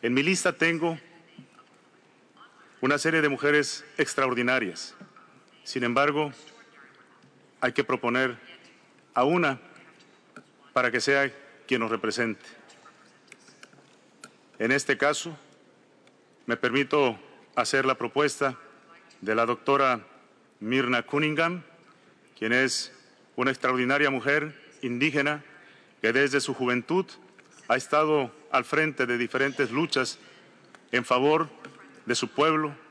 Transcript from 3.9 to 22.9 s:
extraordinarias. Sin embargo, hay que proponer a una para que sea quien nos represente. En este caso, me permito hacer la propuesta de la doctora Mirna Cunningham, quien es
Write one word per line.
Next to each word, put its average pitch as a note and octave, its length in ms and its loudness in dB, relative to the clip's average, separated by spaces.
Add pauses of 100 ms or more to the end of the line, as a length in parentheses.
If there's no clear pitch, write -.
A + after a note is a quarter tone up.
extraordinarias. B2 1000 -2 (680)
Sin - 200 -6
embargo, C#3+ 480 0 (1300)
hay B2+ 120 -2
que C#3 120 0
proponer B2 540 -2 (760)
a B2 100 2
una D3 360 2 (1120)
para B2 180 0
que A#2 100 0
sea C#3 320 2 (340)
quien B2+ 140 0
nos A2+ 100 0
represente. A2 540 -2 (2250)
En A2+ 140 0
este C#3 240 0
caso, D3+ 400 -2 (1080)
me A#2+ 100 -2
permito C3 600 0 (380)
hacer C3 280 0
la C3 120 2
propuesta C3+ 600 -2 (640)
de G#2+ 140 -2
la A#2 100 4
doctora B2 640 0 (540)
Mirna B2 420 0
Cunningham, D#3 600 -2 (760)
quien A2 140 -2
es B2+ 400 0 (440)